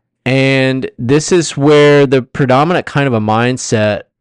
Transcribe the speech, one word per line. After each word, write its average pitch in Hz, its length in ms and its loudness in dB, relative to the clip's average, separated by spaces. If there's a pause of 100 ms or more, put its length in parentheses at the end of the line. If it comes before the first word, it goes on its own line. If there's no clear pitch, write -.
(240)
And 131 720 -2
this 135 320 -2
is 175 260 0
where 147 500 4
the 131 160 0
predominant 143 640 -2
kind 139 200 -4
of 127 60 -2
a 110 80 0
mindset, 110 840 -2 (180)